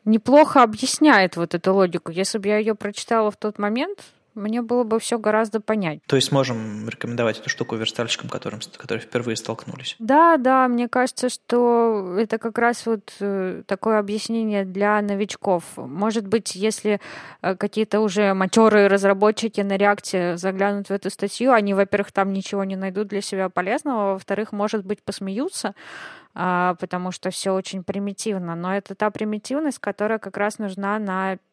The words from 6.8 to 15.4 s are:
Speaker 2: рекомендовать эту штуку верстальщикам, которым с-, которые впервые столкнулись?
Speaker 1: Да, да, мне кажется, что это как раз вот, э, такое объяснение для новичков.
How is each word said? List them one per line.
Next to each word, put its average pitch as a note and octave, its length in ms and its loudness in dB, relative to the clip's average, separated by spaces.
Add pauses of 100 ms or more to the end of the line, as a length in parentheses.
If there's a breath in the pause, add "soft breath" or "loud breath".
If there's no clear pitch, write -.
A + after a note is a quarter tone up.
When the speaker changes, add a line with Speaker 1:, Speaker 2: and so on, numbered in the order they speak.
Speaker 2:
рекомендовать A#2 480 -2
эту - 120 -10
штуку - 260 -6
верстальщикам, - 540 -4
которым - 320 -8
с-, - 180 -16
которые A2 200 -6
впервые A#2 360 -4
столкнулись? - 640 -10
Speaker 1:
Да, D4+ 380 6
да, C4 300 4
мне A#3+ 200 0
кажется, B3 420 -2
что A#3 880 0
это A3 220 -2
как A3 180 -8
раз A#3 300 0
вот, A3+ 320 -4
э, G3 480 -4
такое G#3+ 320 0
объяснение G#3 680 -2
для G3+ 380 2
новичков. G3 600 -2 (140)